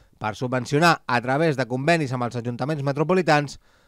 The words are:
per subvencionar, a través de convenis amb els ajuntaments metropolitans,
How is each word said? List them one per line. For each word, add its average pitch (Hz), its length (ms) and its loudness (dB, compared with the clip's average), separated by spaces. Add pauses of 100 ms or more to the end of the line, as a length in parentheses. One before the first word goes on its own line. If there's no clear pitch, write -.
(180)
per 107 160 -4
subvencionar, 135 720 2
a 120 140 0
través 135 360 0
de 127 140 -2
convenis 139 420 0
amb 123 140 -2
els 117 80 -8
ajuntaments 123 480 -4
metropolitans, 147 760 0 (280)